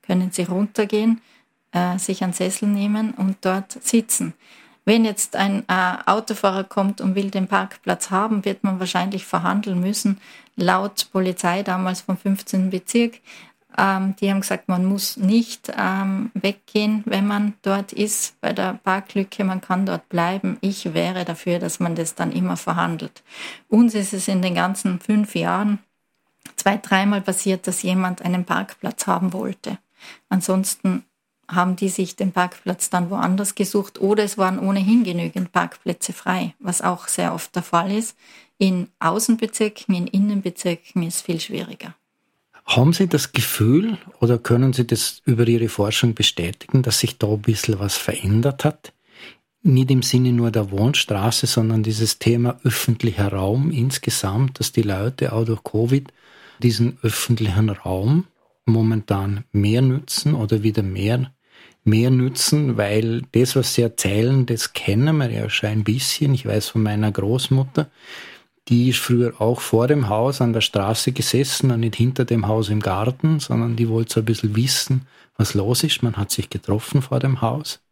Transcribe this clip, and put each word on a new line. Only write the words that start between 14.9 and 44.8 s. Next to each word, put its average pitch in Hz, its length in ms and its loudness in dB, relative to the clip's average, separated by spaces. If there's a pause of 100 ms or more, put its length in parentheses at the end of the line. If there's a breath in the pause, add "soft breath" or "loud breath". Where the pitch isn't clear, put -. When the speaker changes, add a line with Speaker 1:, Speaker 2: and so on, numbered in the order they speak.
Speaker 1:
nicht, 226 600 0
ähm, 196 560 -2
weggehen, 208 720 -2
wenn 196 220 0
man 208 340 -2
dort 196 300 -2
ist - 480 -4
bei - 140 -2
der 190 320 -4
Parklücke. 196 580 -2
Man 185 160 -2
kann 190 260 -2
dort 175 220 -4
bleiben. 185 540 -2
Ich 196 320 -4
wäre 175 320 -2
dafür, 175 340 -4
dass 170 220 -6
man 170 140 -2
das 165 200 -6
dann - 160 -4
immer 180 240 -2
verhandelt. 170 680 -4 (460 loud breath)
Uns 220 280 4
ist 202 180 -2
es 190 160 -4
in 185 120 0
den 180 140 0
ganzen 185 460 -2
fünf 208 340 0
Jahren 185 440 0 (800)
zwei-, 202 200 2
dreimal 202 440 0
passiert, 190 460 -2
dass 185 160 -4
jemand 185 380 0
einen 180 220 0
Parkplatz - 640 -6
haben 185 260 0
wollte. 196 460 -8 (500 loud breath)
Ansonsten 190 720 0 (440)
haben 180 300 0
die 196 120 0
sich 185 260 -4
den 196 160 -2
Parkplatz 180 580 -2
dann 175 200 0
woanders 190 460 -2
gesucht 196 440 -2
oder 208 240 2
es 202 140 -4
waren 185 220 0
ohnehin 196 440 4
genügend 175 480 -4
Parkplätze - 600 -4
frei, 180 460 -4
was 180 220 -4
auch 180 260 -4
sehr 170 260 -2
oft - 220 -10
der 175 80 -4
Fall 175 280 0
ist. 220 260 -4 (400 loud breath)
In 185 320 2 (100)
Außenbezirken, 214 960 0
in 175 100 -2
Innenbezirken 190 960 -2
ist 165 180 -6
viel 165 180 -4
schwieriger. - 560 -10 (720 soft breath)
Speaker 2:
Haben 139 280 4
Sie 190 140 2
das 151 240 0
Gefühl 151 640 2 (220)
oder 120 180 4
können 123 360 2
Sie 127 120 0